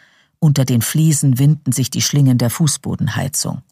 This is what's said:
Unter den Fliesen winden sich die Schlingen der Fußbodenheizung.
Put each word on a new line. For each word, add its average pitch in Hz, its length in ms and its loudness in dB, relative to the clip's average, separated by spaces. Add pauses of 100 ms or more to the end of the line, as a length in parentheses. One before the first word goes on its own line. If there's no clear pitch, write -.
(400)
Unter 143 260 2
den 123 160 0
Fliesen 147 560 0
winden 143 340 2
sich 127 200 -4
die 120 100 -4
Schlingen 131 380 2
der 123 100 0
Fußbodenheizung. - 1120 -4 (100)